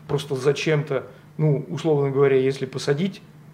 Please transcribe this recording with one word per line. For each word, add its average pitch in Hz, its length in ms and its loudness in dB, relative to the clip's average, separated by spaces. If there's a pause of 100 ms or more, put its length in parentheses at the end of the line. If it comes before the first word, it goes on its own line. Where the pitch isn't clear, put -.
Просто 143 300 -4
зачем-то, 139 680 0 (320)
ну, 151 320 2
условно 143 400 0
говоря, 135 260 4
если 135 280 0
посадить 143 560 -4 (340)